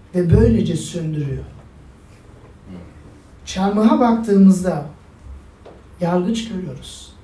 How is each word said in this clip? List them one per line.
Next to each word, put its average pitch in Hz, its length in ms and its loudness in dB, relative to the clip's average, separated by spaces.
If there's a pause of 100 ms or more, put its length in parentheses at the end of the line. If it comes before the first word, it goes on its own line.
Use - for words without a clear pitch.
(160)
Ve 175 160 0
böylece 196 440 4
söndürüyor. 151 680 -8 (2000)
Çarmıha 208 540 0
baktığımızda 190 840 4 (1160)
yargıç 180 480 -2
görüyoruz, 180 640 -12 (100)